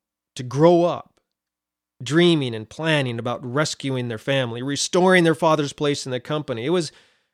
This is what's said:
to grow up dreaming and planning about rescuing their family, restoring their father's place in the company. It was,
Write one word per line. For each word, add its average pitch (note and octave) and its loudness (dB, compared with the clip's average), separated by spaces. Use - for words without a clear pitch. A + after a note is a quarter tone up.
to C3 -10
grow D#3+ 4
up - -6
dreaming D3 2
and A2 -10
planning C#3+ -2
about A#2+ -6
rescuing C3 -4
their A2+ -6
family, B2 -4
restoring F3+ 2
their E3 4
father's D#3 0
place D3 -4
in C3+ -10
the B2 -4
company. C3+ -6
It D3 -2
was, F3 -2